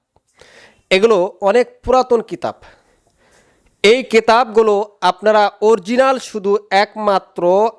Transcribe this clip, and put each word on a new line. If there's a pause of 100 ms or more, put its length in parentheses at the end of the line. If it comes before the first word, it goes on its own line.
(920)
এগুলো
অনেক (140)
পুরাতন
কিতাব। (1300)
এই
কিতাবগুলো
আপনারা (100)
অরিজিনাল
শুধু (120)
একমাত্র